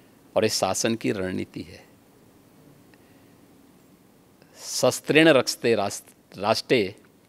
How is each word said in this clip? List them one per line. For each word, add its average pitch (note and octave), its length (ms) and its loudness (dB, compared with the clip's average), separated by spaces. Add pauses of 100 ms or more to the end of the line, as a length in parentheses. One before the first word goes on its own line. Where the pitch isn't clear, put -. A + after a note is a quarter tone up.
(360)
और G#2 100 2
इस G#2+ 80 0
शासन G2+ 420 -2
की B2+ 160 -4
रणनीति F#2+ 500 -6
है, F2+ 240 -20 (2750)
शस्त्रेण C#3 640 2
रक्षते B2 480 2
रास-, - 640 -10
राष्ट्रे G#2 580 0 (340)